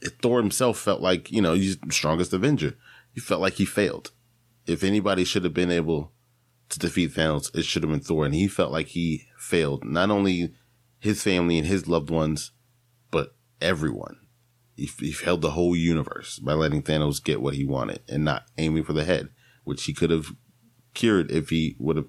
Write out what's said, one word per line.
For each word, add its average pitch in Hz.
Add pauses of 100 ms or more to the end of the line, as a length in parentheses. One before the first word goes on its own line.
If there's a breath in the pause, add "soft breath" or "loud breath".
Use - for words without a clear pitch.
it, -
Thor 120
himself 110
felt -
like, 87
you 110
know, 85
he's 95
the -
strongest 82
Avenger. 92 (380 loud breath)
He -
felt 90
like 95
he 101
failed. - (560)
If 85
anybody 95
should 90
have 82
been 90
able 80 (560)
to -
defeat 85
Thanos, 78
it 80
should -
have 78
been 76
Thor. 78
And 71
he 95
felt 80
like 78
he 82 (100)
failed 73
not 85
only 95 (460 soft breath)
his 104
family 87
and 76
his 87
loved 80
ones, 78 (600)
but - (260)
everyone. 67 (580)
He, 73
he 76
failed 87
the 78
whole 87
universe 82
by 69
letting 76
Thanos 76
get 64
what 69
he 69
wanted 64
and 76
not 76 (120)
aiming 78
for 78
the 78
head, 82 (340 soft breath)
which 71
he 76
could 82
have 80 (600)
cured 101
if 78
he 80
would 73
have 73